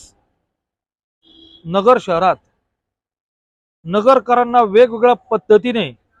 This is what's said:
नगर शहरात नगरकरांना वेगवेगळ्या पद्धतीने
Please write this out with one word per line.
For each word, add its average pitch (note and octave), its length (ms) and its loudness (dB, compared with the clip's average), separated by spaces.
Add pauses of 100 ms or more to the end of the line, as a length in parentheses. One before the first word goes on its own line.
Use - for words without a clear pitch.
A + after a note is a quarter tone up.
(1600)
नगर G3 360 0
शहरात E3+ 360 -2 (1500)
नगरकरांना A#3+ 800 0
वेगवेगळ्या A3+ 520 2
पद्धतीने G#3+ 840 -2 (240)